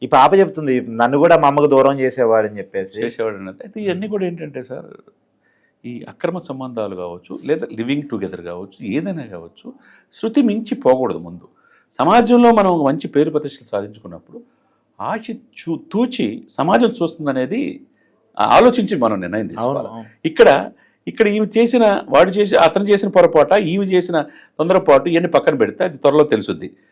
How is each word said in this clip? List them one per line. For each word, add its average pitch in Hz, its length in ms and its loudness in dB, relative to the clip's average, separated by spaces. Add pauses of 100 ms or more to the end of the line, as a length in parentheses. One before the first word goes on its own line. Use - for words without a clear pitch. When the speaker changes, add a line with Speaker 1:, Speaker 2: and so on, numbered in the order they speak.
Speaker 1:
ఈ 127 40 -6
పాప 143 260 6
చెప్తుంది, 156 560 0
"నన్ను 117 280 0
కూడా 165 200 6
మా 151 100 2
అమ్మకు 147 200 4
దూరం 139 320 4
చేసేవాడని" 113 580 0
చెప్పేసి. 98 440 -10
Speaker 2:
చేసేవాడు 113 340 -6
అన్నది. 95 280 -14
అయితే 208 180 -16
ఇవన్నీ 190 260 -6
కూడా 202 180 -6
ఏంటంటే 156 380 -10
సార్, - 480 -18 (760)
ఈ 120 240 -14
అక్రమ 170 280 -6
సంబంధాలు 123 580 -10
కావచ్చు, 90 500 -12
లేదా 156 260 -4
లివింగ్ 127 320 -6
టుగెదర్ 92 380 -10
కావచ్చు, 90 440 -14
ఏదైనా 156 400 -8
కావచ్చు, 90 480 -20 (400)
శృతి 226 280 -4
మించి 220 340 -4
పోకూడదు. 127 420 0
ముందు 85 300 -18 (440)
సమాజంలో 233 600 4
మనం 202 200 2
ఒక 160 160 0
మంచి 143 200 -2
పేరు 151 220 0
ప్రతిష్టలు 147 380 -6
సాధించుకున్నప్పుడు 101 720 -10 (600)
ఆశ 175 200 -8 (100)
చూ-, - 480 -10 (120)
తూచి 202 580 -4
సమాజం 208 380 0
చూస్తుందనేది, 151 920 -6 (580)
ఆ, 104 60 0
ఆలోచించి 202 520 4
మనం 110 240 -2
నిర్ణయం 101 260 -6
తీసుకోవాలి. 123 320 -6
Speaker 1:
అవును, 113 140 -10
అవును. 113 120 -18 (200)
Speaker 2:
ఇక్కడ, 170 460 4 (360)
ఇక్కడ 202 200 0
ఈమె 208 180 0 (120)
చేసిన, 233 520 2
వాడు 165 200 4
చేసి, 196 260 0
అతను 165 280 4
చేసిన 202 260 2
పొరపాటు, 175 460 4
ఈమె 196 300 0
చేసిన 180 360 0 (360)
తొందరపాటు, 147 520 2
ఇవన్నీ 170 200 0
పక్కన 147 260 2
పెడితే 107 280 -2
అది 165 140 -4
త్వరలో 147 260 4
తెలుసుద్ది. 104 500 -4 (180)